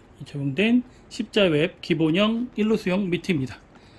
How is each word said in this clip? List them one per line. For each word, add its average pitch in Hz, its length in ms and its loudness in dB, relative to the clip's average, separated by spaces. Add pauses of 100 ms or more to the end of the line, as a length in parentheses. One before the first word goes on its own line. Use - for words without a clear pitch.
(260)
적용된 180 560 0 (260)
십자 - 360 0
웹 165 360 2
기본형 196 760 0
일루수형 208 520 0
미트입니다. 165 500 -2 (400)